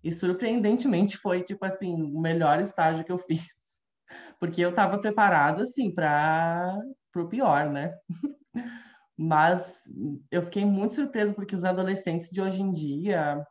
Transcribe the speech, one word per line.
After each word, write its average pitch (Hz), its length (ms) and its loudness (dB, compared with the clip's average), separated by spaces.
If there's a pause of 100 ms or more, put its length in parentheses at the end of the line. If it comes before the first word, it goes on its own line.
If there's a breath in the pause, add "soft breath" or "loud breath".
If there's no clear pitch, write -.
E 165 80 -2
surpreendentemente 208 1040 2
foi, 180 240 0
tipo 202 240 -8
assim, 190 280 -4
o 156 260 -4
melhor 165 400 4
estágio 165 440 0
que 180 80 -6
eu 180 60 -2
<laughs> - 100 -10
fiz. 165 180 -2 (920 loud breath)
Porque 170 220 -4
eu 175 120 2
tava 196 260 2
preparada, 196 640 4
assim, 240 300 -2
pra, 165 840 2 (360)
pro 170 160 -4
pior, 165 420 2
né? 147 220 -4 (160)
<laughs> - 1080 -10
Mas 160 680 2 (460)
eu 175 120 0
fiquei 185 220 -2
muito 202 300 2
surpresa 214 400 -2
porque 202 200 -8
os 175 100 -4
adolescentes 185 680 -2
de 196 100 -4
hoje 190 220 -2
em 190 80 0
dia 151 800 -2